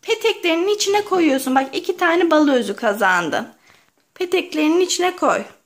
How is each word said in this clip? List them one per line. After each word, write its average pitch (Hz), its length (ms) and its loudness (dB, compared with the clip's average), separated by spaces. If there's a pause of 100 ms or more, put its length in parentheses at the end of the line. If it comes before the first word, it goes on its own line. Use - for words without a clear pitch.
peteklerinin 392 640 0
içine 415 360 0
koyuyorsun. 277 500 0
Bak 269 180 2
iki 359 240 -6
tane 339 340 2
bal 302 180 4
özü 226 280 0
kazandın. 190 720 0 (680)
Peteklerinin 330 680 0
içine 359 360 -2
koy. 220 260 0 (240)